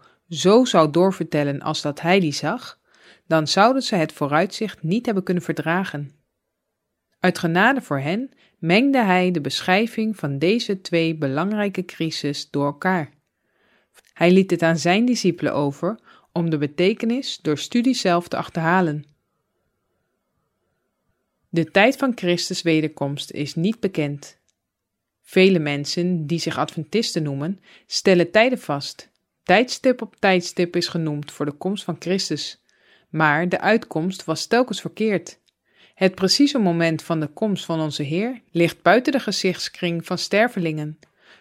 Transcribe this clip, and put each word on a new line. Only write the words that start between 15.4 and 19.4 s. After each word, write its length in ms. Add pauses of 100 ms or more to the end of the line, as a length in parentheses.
over 440 (340)
om 180
de 80
betekenis 840
door 160
studie 360
zelf 340
te 80
achterhalen. 680 (2500)